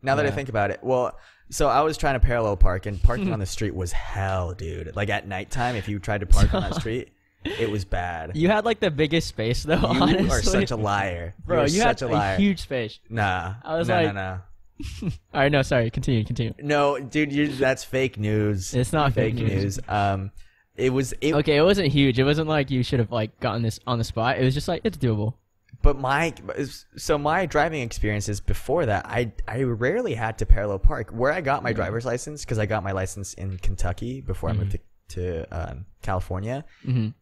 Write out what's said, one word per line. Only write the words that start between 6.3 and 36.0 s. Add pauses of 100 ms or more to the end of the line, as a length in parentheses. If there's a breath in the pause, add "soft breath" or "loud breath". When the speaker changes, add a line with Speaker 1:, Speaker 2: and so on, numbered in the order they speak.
Speaker 1:
on
that
Speaker 2:
<laughs>
Speaker 1:
street, (360)
it
was
bad.
Speaker 2:
You
had,
like,
the
biggest
space,
though,
Speaker 1:
You
Speaker 2:
honestly.
Speaker 1:
are
such
a
liar. (100)
Speaker 2:
Bro,
Speaker 1:
You're
Speaker 2:
you
had
Speaker 1:
such
a
Speaker 2:
a
Speaker 1:
liar.
Speaker 2:
huge
space. (100)
Speaker 1:
Nah.
Speaker 2:
I
was
Speaker 1:
No,
Speaker 2:
like,
Speaker 1:
no,
no. (400)
Speaker 2:
<laughs> (220)
All
right,
no,
sorry.
Continue,
continue.
Speaker 1:
No,
dude,
you,
that's
fake
news.
Speaker 2:
It's
not
fake
Speaker 1:
Fake
Speaker 2:
news. (140)
Speaker 1:
news.
Um, (440 soft breath)
it
was,
it
Speaker 2:
Okay,
it
wasn't
huge.
It
wasn't
like
you
should
have,
like,
gotten
this
on
the
spot.
It
was
just
like,
it's
doable. (480)
Speaker 1:
But
my, (640)
so
my
driving
experiences
before
that,
I, (160)
I
rarely
had
to
parallel
park.
Where
I
got
my
Speaker 2:
Yeah.
Speaker 1:
driver's
license,
'cause
I
got
my
license
in
Kentucky
before
Speaker 3:
Mm-hmm.
Speaker 1:
I
moved (320)
to,
to,
um, (160)